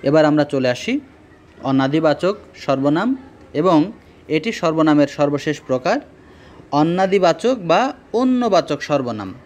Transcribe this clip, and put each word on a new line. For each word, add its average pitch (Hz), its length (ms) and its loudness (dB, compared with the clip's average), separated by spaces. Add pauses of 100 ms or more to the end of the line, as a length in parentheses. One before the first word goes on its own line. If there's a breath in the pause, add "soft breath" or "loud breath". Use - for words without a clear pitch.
এবার 151 220 4
আমরা 147 180 2
চলে 131 260 0
আসি 240 300 -4 (640)
অনাদিবাচক 147 720 0 (200)
সর্বনাম 147 640 0 (360)
এবং 165 380 2 (360 soft breath)
এটি 160 240 -2
সর্বনামের 156 560 2
সর্বশেষ 143 540 -4
প্রকার, 170 380 -2 (720 loud breath)
অনাদিবাচক 180 840 2
বা 196 380 0 (200)
অন্যবাচক 226 680 0
সর্বনাম। 113 520 -4 (120)